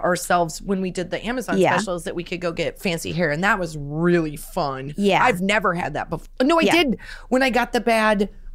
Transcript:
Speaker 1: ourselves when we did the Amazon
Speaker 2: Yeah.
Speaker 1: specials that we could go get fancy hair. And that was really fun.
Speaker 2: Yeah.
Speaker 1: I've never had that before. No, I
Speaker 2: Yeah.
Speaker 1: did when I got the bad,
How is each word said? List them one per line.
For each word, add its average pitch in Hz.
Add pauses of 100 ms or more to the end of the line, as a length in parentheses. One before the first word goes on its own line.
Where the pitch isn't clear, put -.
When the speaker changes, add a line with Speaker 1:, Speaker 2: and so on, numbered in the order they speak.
Speaker 1:
ourselves 175
when 190
we 185
did 175
the 175
Amazon 240
Speaker 2:
Yeah. 170
Speaker 1:
specials 175
that 196
we 175
could 175
go 170
get 165
fancy 165
hair. 160
And 151
that 208
was 160
really 156
fun. 139
Speaker 2:
Yeah. 190
Speaker 1:
I've 214
never 196
had 147
that 113
before. - (140)
No, 320
I -
Speaker 2:
Yeah. -
Speaker 1:
did 294 (320)
when 254
I 269
got 240
the 240
bad, 214 (260)